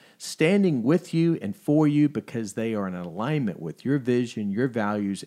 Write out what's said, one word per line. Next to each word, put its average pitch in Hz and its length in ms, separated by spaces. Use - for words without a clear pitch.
standing 170 640
with 151 300
you 165 280
and 101 140
for 151 320
you 147 200
because 113 460
they 113 200
are 101 140
in 92 80
alignment 101 640
with 80 240
your 139 160
vision, 120 520
your 120 180
values, 104 580